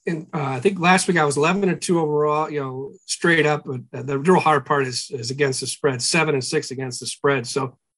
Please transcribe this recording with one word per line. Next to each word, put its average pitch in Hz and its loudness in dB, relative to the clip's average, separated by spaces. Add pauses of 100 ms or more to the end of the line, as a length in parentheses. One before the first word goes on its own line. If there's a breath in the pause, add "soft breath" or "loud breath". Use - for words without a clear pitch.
in, 165 -4
uh, 156 -2
I 135 -4
think 190 2
last 185 4
week 175 2
I 156 4
was 143 0
eleven 185 2
and 165 -2
two 175 2
overall, 151 0
you 147 -6
know, 135 -8 (120)
straight 165 2
up. 147 0
But 127 -10
the 139 -2
real 175 6
hard 147 4
part 143 0
is, 120 -8
is 123 -8
against 135 0
the 131 -6
spread, 127 -2
seven 156 0
and 131 -2
six - -4
against 127 -8
the 127 -10
spread. 139 -2
So, 131 -6 (200)